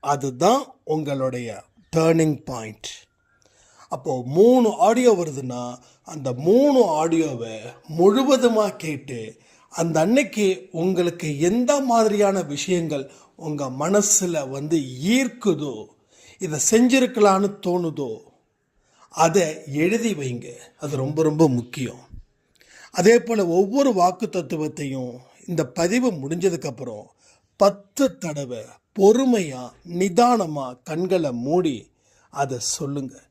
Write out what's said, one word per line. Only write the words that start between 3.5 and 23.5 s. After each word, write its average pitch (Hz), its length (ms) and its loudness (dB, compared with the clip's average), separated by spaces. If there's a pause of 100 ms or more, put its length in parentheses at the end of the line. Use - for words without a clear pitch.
அப்போ 131 360 -6
மூணு 214 540 4
ஆடியோ 233 340 6
வருதுன்னா, 127 640 -6 (260)
அந்த 135 300 -8
மூணு 190 720 4
ஆடியோவை 135 520 -2 (400)
முழுவதுமா 220 760 4
கேட்டு, 127 640 -10 (320)
அந்த 165 300 -2
அன்னைக்கு 208 720 0
உங்களுக்கு 170 680 -2
எந்த 240 420 2
மாதிரியான 208 600 2
விஷயங்கள் 147 680 -4 (240)
உங்க 151 300 -8
மனசுல 160 840 0
வந்து 147 280 -4 (260)
ஈர்க்குதோ, 160 840 -2 (540)
இதை 156 200 -6 (120)
செஞ்சிருக்கலான்னு 226 840 4 (120)
தோணுதோ, 151 540 -4 (920)
அதை 160 480 0 (160)
எழுதி 202 400 0
வைங்க. 131 360 -8 (300)
அது 147 180 -8
ரொம்ப, 147 260 -2
ரொம்ப 156 260 4
முக்கியம். 123 520 -6 (920)
அதே 220 280 6
போல 226 280 -2
ஒவ்வொரு 208 460 2